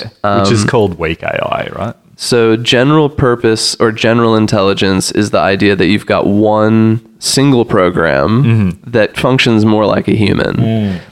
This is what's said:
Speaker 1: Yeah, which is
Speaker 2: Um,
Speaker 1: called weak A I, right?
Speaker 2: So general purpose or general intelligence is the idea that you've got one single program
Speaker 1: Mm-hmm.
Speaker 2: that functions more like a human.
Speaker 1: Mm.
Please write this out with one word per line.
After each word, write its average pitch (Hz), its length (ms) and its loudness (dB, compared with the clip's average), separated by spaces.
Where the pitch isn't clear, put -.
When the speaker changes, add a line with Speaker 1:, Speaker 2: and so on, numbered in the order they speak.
Speaker 1:
Yeah, 101 180 0
which 98 100 0
is 107 120 0
Speaker 2:
Um, 107 40 -2
Speaker 1:
called 98 320 -2
weak 80 240 -6
A - 280 -4
I, - 220 -4
right? 113 220 -8
Speaker 2:
So 113 380 0
general 135 540 2
purpose 120 720 -2
or 113 120 2
general 113 440 0
intelligence 98 760 0
is 104 200 -2
the 101 80 0
idea 98 360 2
that 90 120 0
you've 101 180 0
got 98 220 0
one 110 720 2
single 135 480 0
program 87 800 0
Speaker 1:
Mm-hmm. 110 480 -2
Speaker 2:
that 107 260 0
functions 123 480 2
more 107 220 2
like 98 200 -2
a 101 80 2
human. - 420 0
Speaker 1:
Mm. 107 420 -2